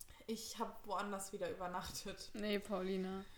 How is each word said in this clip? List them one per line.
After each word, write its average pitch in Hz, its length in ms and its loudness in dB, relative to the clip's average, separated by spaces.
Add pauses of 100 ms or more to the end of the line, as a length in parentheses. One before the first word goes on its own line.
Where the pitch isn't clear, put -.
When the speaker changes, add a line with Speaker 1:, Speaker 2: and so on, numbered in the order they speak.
(260)
Speaker 1:
Ich - 320 -2
hab 220 280 -2
woanders 196 460 0
wieder 185 180 2
übernachtet. 185 840 -2
Speaker 2:
Nee, 208 240 4
Paulina. 190 680 2 (140)